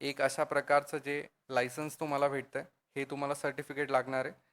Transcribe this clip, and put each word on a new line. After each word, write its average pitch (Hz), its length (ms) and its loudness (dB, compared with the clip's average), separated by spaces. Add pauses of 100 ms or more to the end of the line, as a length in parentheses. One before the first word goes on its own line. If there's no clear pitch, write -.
एक 139 220 -4
अशा 143 220 2
प्रकारचं 143 540 2
जे 143 240 -4 (280)
लायसन्स 127 500 0
तुम्हाला 143 280 2
भेटतंय, 135 360 -4 (320)
हे 139 80 -2
तुम्हाला 139 300 -2
सर्टिफिकेट 139 560 -4
लागणार 131 340 2
आहे, 147 100 -6 (180)